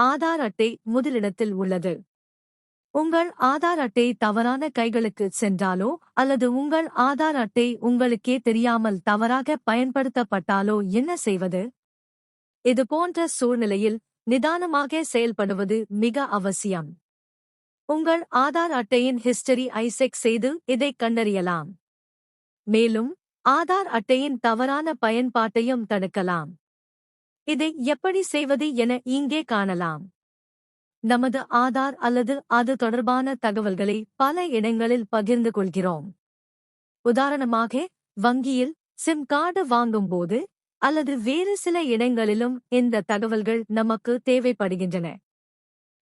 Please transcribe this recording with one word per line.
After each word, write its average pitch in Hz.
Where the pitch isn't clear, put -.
ஆதார் 302
அட்டை 220
முதலிடத்தில் 226
உள்ளது. 185
உங்கள் 330
ஆதார் 311
அட்டை 240
தவறான 233
கைகளுக்கு 226
சென்றாலோ 190
அல்லது 254
உங்கள் 302
ஆதார் 285
அட்டை 240
உங்களுக்கே 247
தெரியாமல் 226
தவறாக 247
பயன்படுத்தப்பட்டாலோ 214
என்ன 254
செய்வது? 185
இது 247
போன்ற 339
சூழ்நிலையில் 220
நிதானமாக 302
செயல்படுவது 208
மிக 226
அவசியம். 190
உங்கள் 330
ஆதார் 302
அட்டையின் 247
ஹிஸ்டரி 247
ஐ 226
செக் 247
செய்து 240
இதை 262
கண்டறியலாம். 196
மேலும், 226
ஆதார் 339
அட்டையின் 254
தவறான 269
பயன்பாட்டையும் 233
தடுக்கலாம். 180
இதை 311
எப்படி 294
செய்வது 294
என 240
இங்கே 285
காணலாம். 180
நமது 247
ஆதார் 262
அல்லது 247
அது 240
தொடர்பான 247
தகவல்களை 208
பல 311
இடங்களில் 233
பகிர்ந்து 226
கொள்கிறோம். 185
உதாரணமாக, 254
வங்கியில் 247
சிம் 302
கார்டு 339
வாங்கும்போது 220
அல்லது 285
வேறு 339
சில 349
இடங்களிலும் 240
இந்த 240
தகவல்கள் 220
நமக்கு 226
தேவைப்படுகின்றன. 190